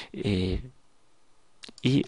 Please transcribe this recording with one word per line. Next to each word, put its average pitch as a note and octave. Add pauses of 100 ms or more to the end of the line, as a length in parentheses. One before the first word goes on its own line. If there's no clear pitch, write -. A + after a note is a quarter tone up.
(120)
eh, F#2 (1200)
y, C3